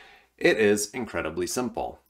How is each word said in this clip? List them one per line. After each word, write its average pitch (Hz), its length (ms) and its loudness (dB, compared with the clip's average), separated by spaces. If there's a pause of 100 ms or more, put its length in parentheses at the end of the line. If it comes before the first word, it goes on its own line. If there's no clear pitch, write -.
(360)
It 156 220 2
is 104 320 4
incredibly 90 560 -6
simple. 113 640 -6